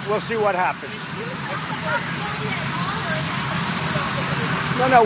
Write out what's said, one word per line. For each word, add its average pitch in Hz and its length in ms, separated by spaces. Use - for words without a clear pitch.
We'll 202 140
see 226 160
what 202 180
happens. 170 380
No, 254 100
no, 247 160